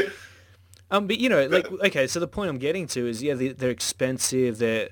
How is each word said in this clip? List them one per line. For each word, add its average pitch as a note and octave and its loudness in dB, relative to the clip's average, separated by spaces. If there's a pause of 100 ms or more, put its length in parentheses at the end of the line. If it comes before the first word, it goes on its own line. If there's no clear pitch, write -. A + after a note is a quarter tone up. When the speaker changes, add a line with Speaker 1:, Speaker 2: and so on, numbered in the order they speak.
(920)
Speaker 1:
Um, G3+ 2
but, A3 0
you B3 2
know, D3+ 6
like, F3 2
Speaker 2:
Yeah. F#3+ 0
Speaker 1:
okay, C#3 2
so - -2
the E3+ 0
point G3 -4
I'm C3+ -4
getting D#3+ -2
to A#2+ -2
is, A2+ -4
yeah, C#3+ 0
they, B2+ 0
they're C3 -2
expensive, B2+ -2
they're, A2+ 0